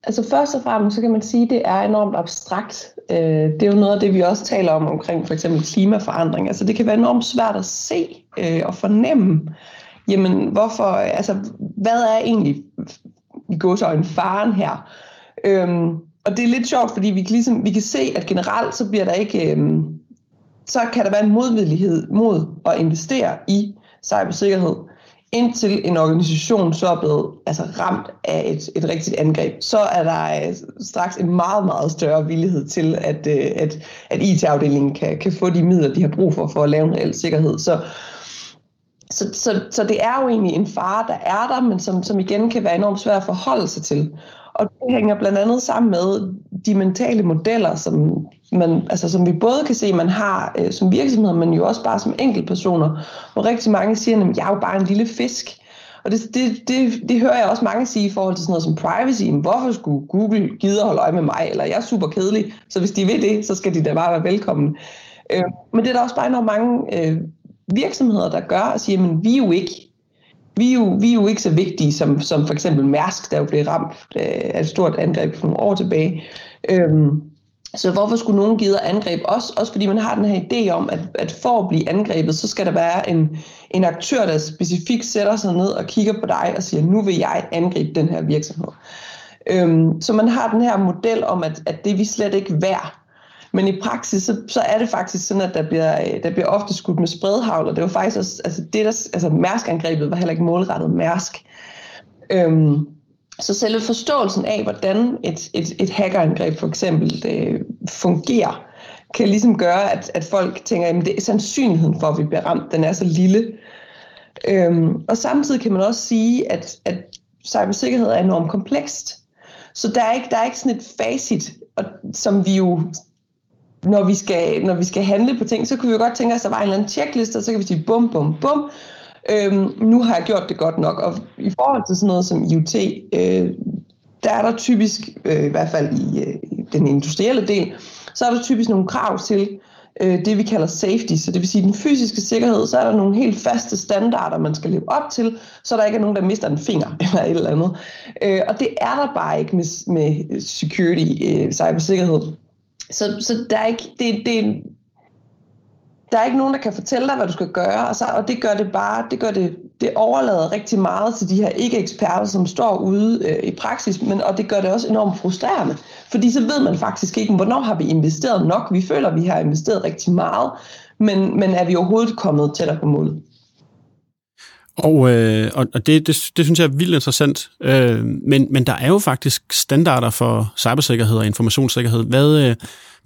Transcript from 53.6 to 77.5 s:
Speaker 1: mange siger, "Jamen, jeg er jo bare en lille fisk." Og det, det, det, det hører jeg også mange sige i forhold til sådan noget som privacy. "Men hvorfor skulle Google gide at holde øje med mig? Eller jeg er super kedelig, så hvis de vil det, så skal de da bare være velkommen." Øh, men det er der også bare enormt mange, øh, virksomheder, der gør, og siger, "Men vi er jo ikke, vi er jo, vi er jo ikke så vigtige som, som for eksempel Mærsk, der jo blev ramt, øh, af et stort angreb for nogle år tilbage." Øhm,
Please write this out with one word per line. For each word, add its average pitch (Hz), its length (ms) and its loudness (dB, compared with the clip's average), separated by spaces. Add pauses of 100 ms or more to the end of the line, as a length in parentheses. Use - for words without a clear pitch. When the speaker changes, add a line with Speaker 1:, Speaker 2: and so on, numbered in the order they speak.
Speaker 1:
mange 202 240 2
siger, 220 220 2
"Jamen, 190 200 2
jeg - 120 -4
er 202 40 2
jo 208 60 -2
bare 190 200 -2
en 196 60 2
lille 202 220 0
fisk." - 420 -6 (540)
Og - 80 -2
det, 220 100 0 (120)
det, 247 340 -2
det, 254 420 0
det 240 100 4
hører 247 180 4
jeg 214 120 2
også 233 140 0
mange 220 220 0
sige 214 200 -2
i 202 40 0
forhold 190 260 -2
til 170 80 -6
sådan 160 80 -2
noget 165 120 0
som 160 120 0
privacy. 208 480 0
"Men 147 180 2
hvorfor 240 300 0
skulle 143 360 -4
Google 208 420 0 (100)
gide 202 220 2
at 208 60 2
holde 165 140 0
øje 160 100 2
med 175 100 0
mig? 160 300 -2
Eller - 120 -4
jeg 156 140 -2
er 233 40 0
super 202 260 -2
kedelig, 202 460 -2 (160)
så 196 100 -4
hvis 190 120 0
de 196 140 0
vil - 160 2
det, 208 240 0
så 196 100 -2
skal 185 180 -4
de 160 100 0
da 151 100 0
bare 165 180 2
være 170 200 0
velkommen." 151 440 0 (580)
Øh, 180 100 0 (300)
men 226 100 4
det 254 60 0
er 247 40 -2
der 240 100 2
også 247 120 -4
bare 240 120 0
enormt 247 180 0
mange, 220 540 0
øh, 160 180 0 (560)
virksomheder, 226 560 0
der - 100 -2
gør, 190 340 -2
og 220 60 -2
siger, 196 200 0
"Men 170 240 2
vi 226 100 4
er 262 40 4
jo 226 140 2
ikke, 175 220 0 (840)
vi 240 120 4
er 254 40 4
jo, 202 280 4
vi 226 80 4
er 240 40 6
jo 208 140 4
ikke 214 140 0
så 190 80 0
vigtige 156 440 2
som, 147 280 2
som 151 240 0
for 151 80 -2
eksempel 151 320 2
Mærsk, 151 460 0
der 151 60 0
jo 147 80 0
blev 147 200 0
ramt, 156 260 -2 (240)
øh, - 100 -2
af - 340 -4
et 160 80 0
stort 160 320 0
angreb 160 360 0
for - 120 -4
nogle - 120 0
år 202 160 2
tilbage." 175 480 0 (460)
Øhm, 156 520 4 (540)